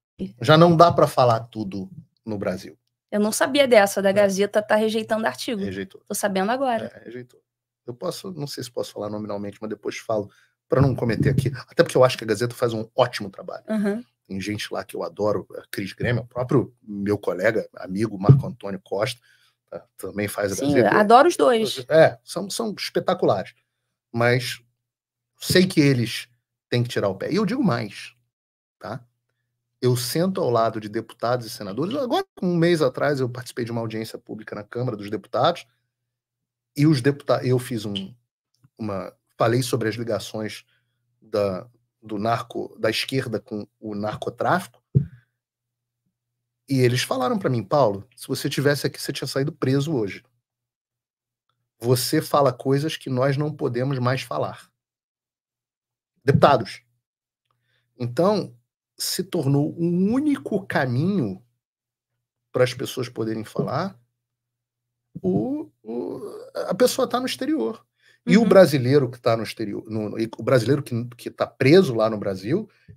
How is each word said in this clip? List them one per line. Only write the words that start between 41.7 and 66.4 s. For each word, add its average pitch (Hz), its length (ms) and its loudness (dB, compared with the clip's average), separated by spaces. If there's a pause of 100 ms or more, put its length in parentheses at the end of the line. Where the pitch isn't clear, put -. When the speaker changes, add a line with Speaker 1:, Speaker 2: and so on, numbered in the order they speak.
Speaker 1:
do 107 160 -8
narco, 113 600 -4
da 110 100 0
esquerda 117 500 -4
com 104 280 -10 (120)
o 107 140 -10
narcotráfico. 110 880 -4 (1900)
E 135 100 0
eles 123 240 4
falaram 254 360 -2
pra 170 100 -2
mim, 117 140 -2
"Paulo, 104 520 0
se - 120 -18
você 135 220 -4
tivesse 143 380 0
aqui, - 140 -8
você - 120 -6
tinha 139 140 -8
saído 143 240 -2
preso 139 420 -2
hoje. 107 300 -4 (1600)
Você 127 420 2
fala 143 300 2
coisas 139 460 -2
que - 120 -12
nós 135 280 0
não 151 160 -4
podemos 131 460 -4
mais 123 220 0
falar." 123 480 -8 (1500)
Deputados. 139 580 4 (1160)
Então, 165 580 0 (420)
se - 260 -6
tornou 147 560 0
um 175 340 2
único 269 520 -2
caminho 139 800 -2 (1080)
para 127 120 2
as 123 100 0
pessoas - 340 -8
poderem 113 360 -6
falar, 143 540 -6 (1200)
o, 240 480 -2 (140)
o, 233 380 -8 (460)